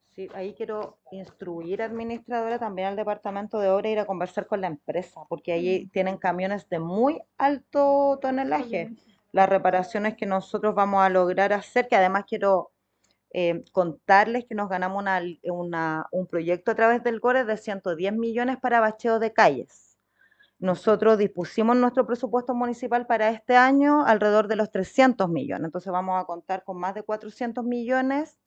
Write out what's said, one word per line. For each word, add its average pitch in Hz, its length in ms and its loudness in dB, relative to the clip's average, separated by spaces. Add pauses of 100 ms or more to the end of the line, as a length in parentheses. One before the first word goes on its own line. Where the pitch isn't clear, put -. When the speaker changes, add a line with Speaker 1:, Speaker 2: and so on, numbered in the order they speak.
(160)
Speaker 1:
Sí, 190 180 -12
ahí 196 220 -10
quiero 214 420 -8 (140)
instruir, 185 720 -8
administradora, 226 720 -6
también 196 300 -4
al 196 80 -4
Departamento 208 640 -6
de 196 100 2
Obra, 202 200 2
ir 214 100 0
a 208 60 -2
conversar 185 420 -6
con 202 140 -2
la 185 60 -4
empresa, 160 640 -6
porque 170 220 -6
ahí 180 340 0
Speaker 2:
Mm. 190 40 -20
Speaker 1:
tienen 190 280 -2
camiones 190 520 -4
de 165 100 -2
muy 208 420 0 (160)
alto 277 800 2
tonelaje. 262 720 -4
Speaker 2:
Sí. - 280 -20 (140)
Speaker 1:
Las 190 160 6
reparaciones 196 680 0
que 214 100 -8
nosotros 196 480 -2
vamos 196 300 4
a 190 60 6
lograr 185 440 2
hacer, 226 340 -2
que 233 100 2
además 190 300 2
quiero, 196 440 0 (600)
eh, 170 420 -2
contarles 202 720 2
que 220 100 -10
nos 202 140 -4
ganamos 185 320 -4
una, 190 200 -2 (220)
una, 170 680 -4
un 185 140 -4
proyecto 170 460 -4
a 214 40 -2
través 233 280 2
del 233 160 -2
gore 254 240 0
de 214 140 -2
ciento 190 400 -6
diez 190 160 -2
millones 233 440 -4
para 240 220 2
bacheo 220 400 0
de 220 140 -2
calles. - 680 0 (580)
Nosotros 214 600 2
dispusimos 214 580 0
nuestro 247 320 2
presupuesto 240 460 -4
municipal 240 520 -2
para 214 220 0
este 226 300 2
año 277 480 6
alrededor 208 420 4
de 214 80 0
los 208 160 0
trescientos 202 560 2
millones. 151 380 -4
Entonces 175 260 -8
vamos 185 300 -2
a 180 40 -8
contar 175 380 -8
con 185 140 -10
más 185 180 -6
de 214 80 -10
cuatrocientos 226 600 -8
millones 262 800 -2